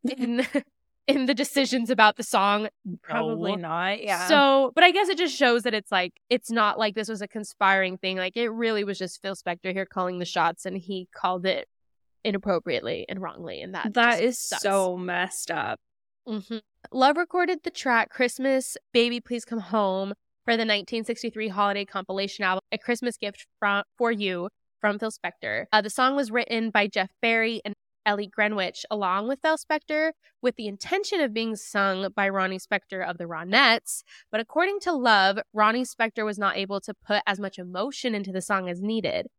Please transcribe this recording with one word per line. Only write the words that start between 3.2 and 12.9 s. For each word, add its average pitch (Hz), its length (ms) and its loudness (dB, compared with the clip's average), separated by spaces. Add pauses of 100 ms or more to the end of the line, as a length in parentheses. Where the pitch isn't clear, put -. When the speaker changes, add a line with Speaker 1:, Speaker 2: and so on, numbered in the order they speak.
Speaker 1:
No. 170 100 -8
Speaker 2:
not, 185 340 -2
yeah. 185 260 -2
Speaker 1:
So, 269 480 6
but 339 100 8
I 359 60 10
guess 381 180 4
it 349 80 0
just 330 180 0
shows 240 280 4
that 240 100 0
it's, 208 180 -4
like, 180 220 0 (160)
it's 247 200 0
not 220 300 2
like 214 160 0
this 214 140 -4
was 208 120 -8
a 202 60 -8
conspiring 190 720 0
thing. 185 180 -4
Like, 185 220 -4
it 233 120 0
really 226 360 0
was 196 120 -6
just - 240 -8
Phil 190 140 -8
Spector 180 380 -6
here 190 120 -2
calling 180 340 -4
the 175 60 -4
shots, 170 400 0
and 190 120 -6
he 185 360 -8
called 185 320 -2
it - 220 -2 (560)
inappropriately 190 840 -2